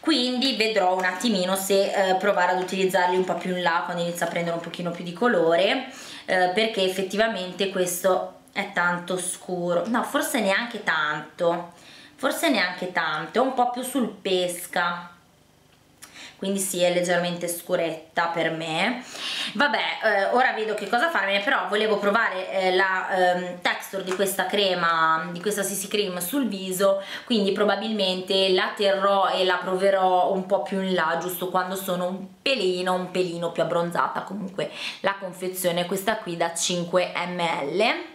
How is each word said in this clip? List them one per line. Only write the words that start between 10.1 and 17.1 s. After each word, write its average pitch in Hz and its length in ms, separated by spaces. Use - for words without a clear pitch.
neanche 208 420
tanto, 165 920
forse 302 340
neanche 180 420
tanto, 160 480
è - 20
un 262 140
po' 247 160
più 254 100
sul 254 260
pesca, 180 1000
quindi 196 220
sì, 175 240
è 175 100
leggermente 175 540